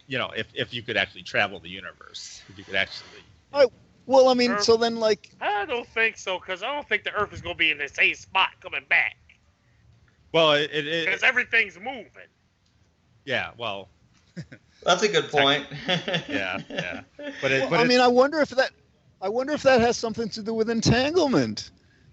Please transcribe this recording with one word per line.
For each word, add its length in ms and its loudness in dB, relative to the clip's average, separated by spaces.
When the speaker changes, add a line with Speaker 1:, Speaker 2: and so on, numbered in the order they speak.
Speaker 1:
you 100 -8
know, 180 -4
if, 200 -6
if 180 -8
you 80 -8
could 160 -4
actually 240 -2
travel 380 -2
the 100 -18
universe, 800 -18
if 80 -20
you 60 -16
could 100 -16
actually 480 -4
Speaker 2:
I, 140 6
well, 200 8
I 60 6
mean, 200 2
Speaker 3:
Earth 100 -2
Speaker 2:
so 120 6
then, 200 2
like 340 0
Speaker 3:
I 260 -2
don't 220 -6
think 300 0
so, 220 -6
'cause 240 -10
I 100 -6
don't 160 -8
think 140 -2
the 100 -8
Earth 180 -2
is 100 -14
gonna 120 -8
be 160 2
in 80 0
the 120 -6
same 260 0
spot 340 -2
coming 300 -10
back. 260 2
Speaker 1:
Well, 200 6
it, 180 0
it, 160 -4
it 220 -4
Speaker 3:
'Cause 140 -4
everything's 540 0
moving. 520 -14
Speaker 1:
Yeah, 320 -4
well. 320 -10
<laughs> 460 -20
Speaker 4:
That's 200 2
a 60 4
good 200 0
point. 360 2
<laughs> 100 -14
Speaker 1:
Yeah, 400 -4
yeah. 320 -10
But 100 0
it, 120 2
Speaker 2:
Well, 80 -2
Speaker 1:
but 80 2
Speaker 2:
I 40 4
Speaker 1:
it's 60 2
Speaker 2:
mean, 100 4
I 80 6
wonder 320 4
if 120 0
that, 200 0
I 60 -4
wonder 240 -4
if 120 -4
that 180 6
has 160 2
something 320 -4
to 120 -10
do 120 -6
with 160 0
entanglement. 1000 0